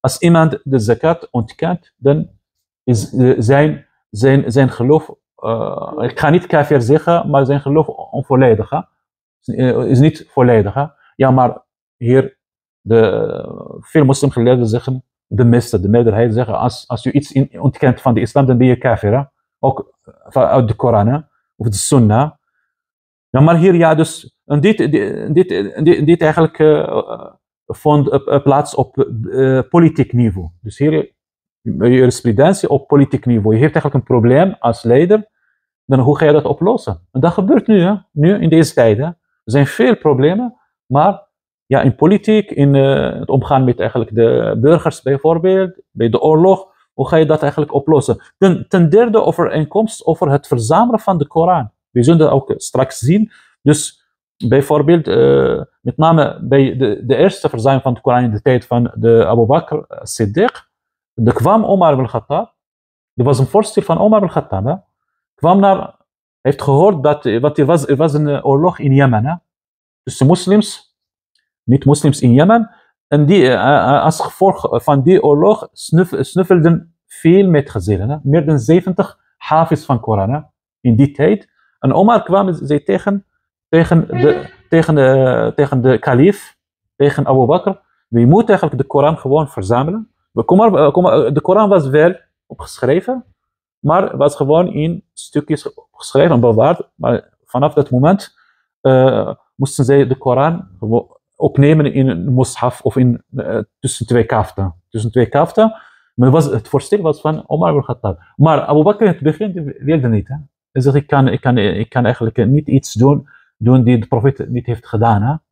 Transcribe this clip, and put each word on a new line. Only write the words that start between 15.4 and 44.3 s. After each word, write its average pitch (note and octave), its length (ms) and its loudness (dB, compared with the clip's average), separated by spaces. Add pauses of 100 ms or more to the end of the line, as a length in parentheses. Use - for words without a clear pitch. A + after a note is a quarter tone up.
meeste, A#2 360 2
de G2 80 -2
meerderheid A2+ 460 2
zeggen, A2 240 -4
als, - 300 -6
als A#2+ 140 -8
je C3 100 -6
iets C#3+ 200 -2
in-, C3+ 280 -4
ontkent A#2+ 400 -2
van B2+ 140 -2
de G#2+ 60 -2
islam, C3+ 260 -2
dan B2 120 2
ben B2+ 80 4
je B2 100 2
kafir, A2 360 -2
hè. C3+ 100 0 (360)
Ook - 380 -6 (280)
van, - 200 0
uit A2+ 240 0
de A2 60 -2
Koran, A2+ 320 0
hè. C3 120 -2 (380)
Of A2 120 -6
de G2+ 80 -4
Sunnah. B2 540 2 (1000)
Ja, C3 120 -2
maar E3 160 4
hier, F3 180 2
ja, E3 200 2
dus, - 500 -6
en D3 160 -2
dit, G#3+ 180 0
dit, A2+ 560 -4
dit, F3+ 140 2 (360)
dit, D3+ 220 2
dit E3+ 160 2
eigenlijk, D#3 360 0
eh, D#3 680 -2 (400)
vond, D3 440 0
eh, C#3 320 -2
plaats C#3 320 0
op, - 240 -4
eh, C3 680 -2
politiek E3 440 2
niveau. G2 360 -2 (120)
Dus - 180 -18
hier, D#3 340 -2 (500)
jurisprudentie B2 1040 0
op C#3+ 180 -2
politiek C#3 400 0
niveau. A2 280 0
Je A2 60 0
hebt A#2+ 140 0
eigenlijk D3+ 200 -2
een B2+ 220 0
probleem C3+ 420 2
als A#2 240 -4
leider, F3 460 2 (560)
dan C3+ 140 0
hoe C#3+ 200 2
ga E3 60 0
je D3+ 80 4
dat D3 120 2
oplossen? E3+ 560 -4 (120)
En C3 80 -4
dat E3+ 120 0
gebeurt G#3 340 0
nu, G#3 140 4
hè. F#3 140 0 (180)
Nu, E3 260 2
in E3 100 0
deze D#3+ 260 2
tijd, A2+ 240 2
hè. C3+ 60 -4
Er E3+ 120 -10 (280)
zijn C3+ 220 2
veel B3 300 0
problemen, E3 580 0 (320)
maar E3 400 0 (400)
ja, C3 160 0
in C3 120 2
politiek, G#3 560 0
in, C#3+ 240 2
eh, C3+ 440 0
het - 100 -10
omgaan C3 360 0
met B2 160 0
eigenlijk A2+ 340 -4
de A2+ 460 0